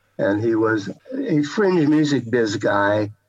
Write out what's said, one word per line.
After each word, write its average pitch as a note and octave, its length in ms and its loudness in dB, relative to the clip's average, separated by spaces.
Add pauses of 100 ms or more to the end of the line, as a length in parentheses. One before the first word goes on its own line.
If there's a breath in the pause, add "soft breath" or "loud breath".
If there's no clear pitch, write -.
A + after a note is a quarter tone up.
(180)
and G2+ 260 0
he A2+ 120 0
was A2 340 0 (260)
a G#3+ 280 0
fringe F3+ 440 0
music D3 420 2
biz A2+ 280 0
guy G#2 540 0 (180)